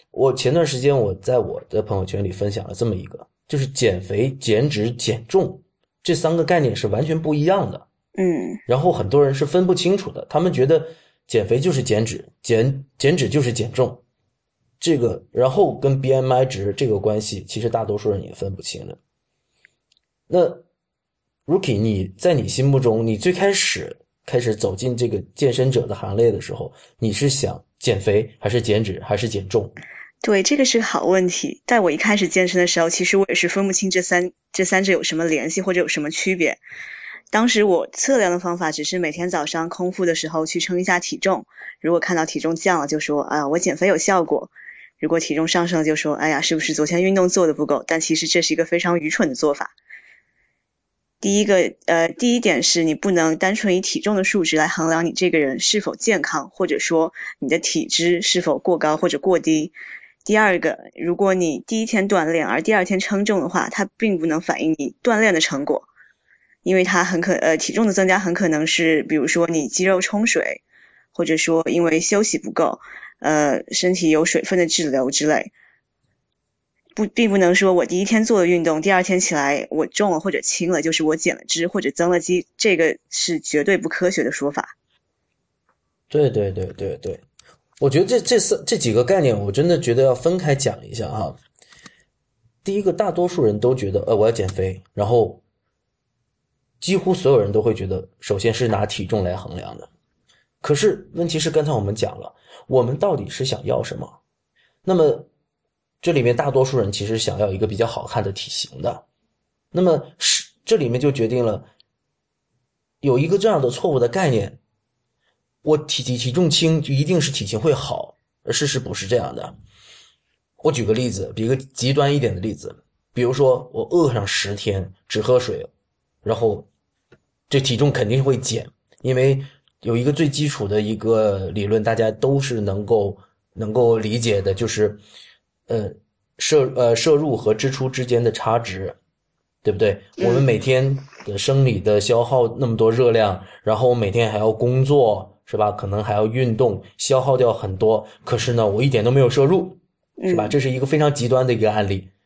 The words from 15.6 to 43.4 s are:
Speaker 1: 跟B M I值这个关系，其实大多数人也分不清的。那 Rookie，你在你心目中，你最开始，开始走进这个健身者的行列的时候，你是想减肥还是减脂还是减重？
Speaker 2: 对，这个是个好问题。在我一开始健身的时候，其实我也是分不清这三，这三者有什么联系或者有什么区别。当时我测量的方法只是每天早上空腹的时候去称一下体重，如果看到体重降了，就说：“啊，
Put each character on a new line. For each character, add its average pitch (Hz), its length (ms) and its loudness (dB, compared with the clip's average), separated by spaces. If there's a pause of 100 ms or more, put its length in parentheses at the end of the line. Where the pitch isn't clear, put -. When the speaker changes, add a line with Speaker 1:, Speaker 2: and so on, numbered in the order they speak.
Speaker 1:
跟 135 220 0
B 131 120 2
M 131 200 2
I 131 120 4
值 101 300 -4
这 139 120 -2
个 104 120 2
关 107 220 0
系， 104 240 -8
其 - 160 -8
实 113 100 -2
大 113 140 -2
多 104 120 -4
数 107 140 -2
人 98 120 -2
也 - 120 -16
分 98 200 -8
不 92 60 -16
清 - 260 -10
的。 - 120 -16 (1300)
那 180 140 2 (1080)
Rookie， 147 320 0
你 101 400 -2
在 180 140 2
你 113 160 0
心 131 160 -2
目 139 160 4
中， 113 260 2
你 110 100 0
最 180 140 0
开 196 220 2
始， - 420 -2 (300)
开 - 160 0
始 110 160 0
走 98 180 -2
进 123 220 -4
这 120 100 0
个 101 160 -2 (120)
健 131 180 0
身 131 180 2
者 131 160 0
的 101 80 -6
行 101 220 -6
列 117 160 4
的 98 80 -4
时 - 140 -10
候， - 180 -12 (260)
你 110 140 -2
是 139 160 0
想 101 340 -2 (160)
减 98 220 0
肥 107 380 0
还 104 100 -4
是 117 120 0
减 107 220 0
脂 98 220 -6
还 104 120 -2
是 113 120 -4
减 95 200 -6
重？ 101 220 0 (520)
Speaker 2:
对， 196 200 2
这 294 140 2
个 277 80 4
是 233 140 2
个 220 60 0
好 - 200 -4
问 180 240 4
题。 - 380 -6
在 240 140 4
我 175 100 2
一 151 80 -2
开 208 180 2
始 196 120 2
健 185 200 2
身 180 100 0
的 180 80 2
时 170 140 0
候， 165 80 2
其 180 160 -2
实 196 140 2
我 196 100 4
也 - 60 -2
是 175 140 0
分 196 180 0
不 185 60 0
清 190 180 -2
这 185 120 0
三， 180 300 -2 (200)
这 190 120 0
三 190 180 0
者 190 100 2
有 165 100 2
什 - 140 -4
么 165 100 -2
联 156 240 -2
系 190 100 -4
或 185 140 -2
者 180 60 2
有 156 80 0
什 156 120 -2
么 147 100 -6
区 190 260 -2
别。 165 220 -2 (720)
当 226 180 2
时 214 160 2
我 180 280 2
测 269 240 0
量 190 140 2
的 175 80 -2
方 175 200 -6
法 160 140 -2
只 151 120 -6
是 180 140 -4
每 160 140 -2
天 175 160 -6
早 165 160 -2
上 165 240 -6
空 180 240 -6
腹 185 140 -2
的 165 80 2
时 160 140 -6
候 160 180 -2
去 170 140 -4
称 180 200 -4
一 180 40 -2
下 180 160 0
体 - 180 -8
重， 185 280 -2 (340)
如 160 120 0
果 170 80 2
看 175 160 -2
到 160 100 0
体 156 140 -6
重 160 160 -2
降 170 240 0
了， 143 60 -4
就 151 140 -2
说 147 240 -2
：“啊， 143 240 -2